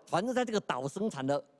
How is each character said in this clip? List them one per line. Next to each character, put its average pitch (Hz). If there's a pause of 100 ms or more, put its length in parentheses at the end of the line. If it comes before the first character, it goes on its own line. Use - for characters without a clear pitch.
反 175
正 254
在 247
这 233
个 208
岛 131
生 190
产 135
的， 143 (160)